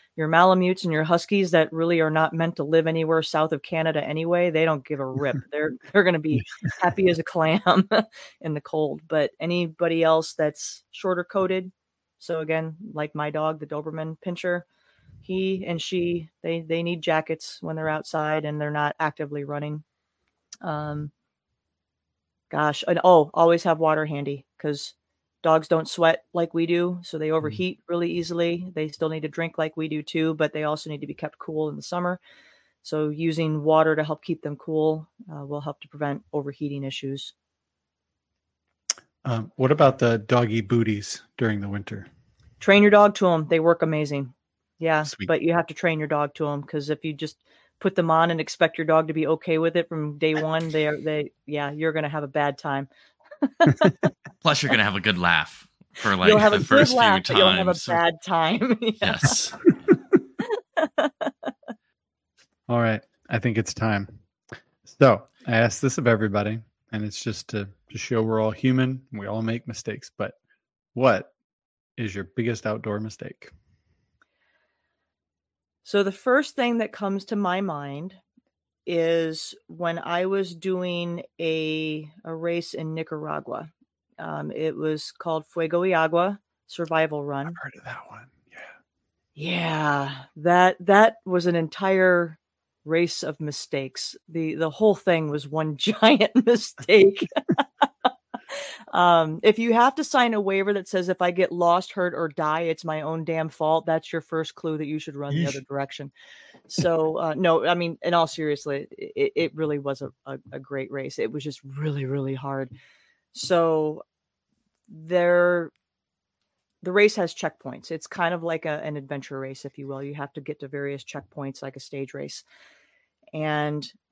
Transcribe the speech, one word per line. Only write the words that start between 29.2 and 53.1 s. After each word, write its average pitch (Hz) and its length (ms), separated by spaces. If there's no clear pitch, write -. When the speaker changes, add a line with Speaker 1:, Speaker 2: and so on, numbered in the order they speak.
Speaker 1:
to 156 60
drink 165 300
like 156 180
we 160 120
do 151 140
too, 160 320
but 151 180
they 151 120
also 151 260
need 147 100
to 143 60
be 143 80
kept - 240
cool 156 300
in 147 80
the 143 60
summer. 180 380
So 151 280
using 156 540
water 156 320
to 151 80
help 151 200
keep 160 180
them 147 140
cool, 156 520
uh, 143 140
will 143 160
help 143 200
to - 60
prevent 143 440
overheating 143 520
issues. 135 500
Speaker 2:
Um, 117 320
what 127 160
about 131 260
the 117 200
doggy 113 420
booties 110 600
during 107 240
the 101 80
winter? 101 380
Speaker 1:
Train 202 220
your 208 80
dog 208 260
to 190 120
'em. 160 200
They 165 120
work 165 220
amazing. 147 500
Yeah, 160 260
Speaker 2:
Sweet. 120 220
Speaker 1:
but 160 160
you 170 100
have 170 160
to 156 60
train 165 240
your 151 100
dog 147 260
to 151 140
'em, 143 140
'cause 147 280
if 147 140
you 160 80
just 147 300
put 190 140
them 165 160
on 165 200
and 165 100
expect - 380
your 160 80
dog 160 220
to 160 60
be 156 120
okay 160 320
with 165 180
it 170 120
from 151 300
day 156 160
one, 160 380
they 156 140
are, 151 140
they, 151 320
yeah, 143 240
you're 156 220
gonna 151 160
have 147 160
a 143 40
bad 143 300
time. 139 300